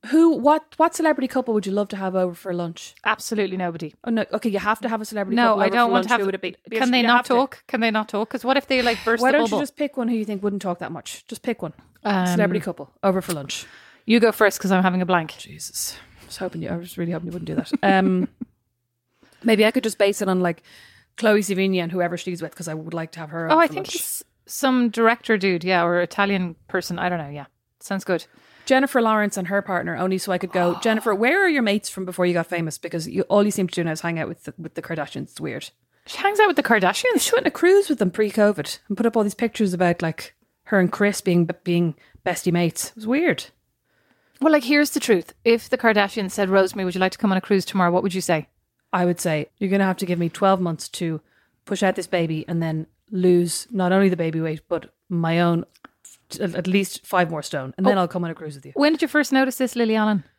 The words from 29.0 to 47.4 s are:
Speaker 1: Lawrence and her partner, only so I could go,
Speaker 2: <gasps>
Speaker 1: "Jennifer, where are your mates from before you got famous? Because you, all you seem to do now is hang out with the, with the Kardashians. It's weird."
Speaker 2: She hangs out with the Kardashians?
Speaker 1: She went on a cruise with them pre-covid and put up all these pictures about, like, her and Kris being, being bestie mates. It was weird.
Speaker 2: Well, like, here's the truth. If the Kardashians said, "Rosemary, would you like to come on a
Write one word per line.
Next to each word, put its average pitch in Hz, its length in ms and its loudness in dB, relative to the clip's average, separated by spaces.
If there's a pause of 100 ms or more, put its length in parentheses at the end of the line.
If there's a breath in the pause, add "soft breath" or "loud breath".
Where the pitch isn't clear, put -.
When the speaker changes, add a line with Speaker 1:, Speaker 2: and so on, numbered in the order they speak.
Speaker 1:
Lawrence 214 340 0
and 185 140 -6
her 202 120 0
partner, 175 360 -4
only 185 200 -2
so 190 140 -4
I 180 60 0
could 180 160 -6
go, 175 220 2
Speaker 2:
<gasps> 175 60 -12
Speaker 1:
"Jennifer, 220 320 0
where 262 300 2
are 359 60 4
your 294 120 2
mates 208 280 0
from 190 160 -8
before 180 200 -2
you 175 80 2
got 170 140 0
famous? 165 300 -4
Because 165 320 -8
you, - 140 -2
all 202 200 4
you 208 80 2
seem 185 160 -2
to - 80 -8
do 175 80 -2
now 165 80 -2
is 160 100 -6
hang 170 180 -4
out 151 100 -4
with - 160 -14
the, 170 120 -12
with 160 180 -14
the 160 60 -8
Kardashians. 151 500 -8
It's - 100 -14
weird." 143 280 -8 (380)
Speaker 2:
She - 100 -14
hangs 415 220 0
out 427 80 6
with 330 80 2
the 294 80 2
Kardashians? 226 580 2
Speaker 1:
She - 120 0
went - 120 2
on - 20 2
a - 40 0
cruise 392 380 4
with 285 100 0
them 185 120 2
pre-covid 208 760 0
and 202 100 -4
put 226 80 0
up 226 120 2
all 214 60 2
these 202 120 -2
pictures 220 380 -2
about, 175 280 0
like, - 320 -6 (340)
her 202 120 2
and 175 140 2
Kris 202 260 0
being, 175 300 2 (160)
being 170 300 0 (300 soft breath)
bestie 175 280 -2
mates. 170 380 -2
It - 40 -20
was 214 120 -12
weird. 302 380 0 (920)
Speaker 2:
Well, 311 140 4
like, 294 100 2
here's 294 280 2
the 285 100 -4
truth. - 320 0 (100)
If 233 260 2
the 247 80 0
Kardashians 208 540 2
said, 196 180 0
"Rosemary, 190 360 2
would 180 100 -4
you 185 60 0
like 185 100 2
to - 60 -16
come 202 140 0
on 190 60 2
a 185 40 0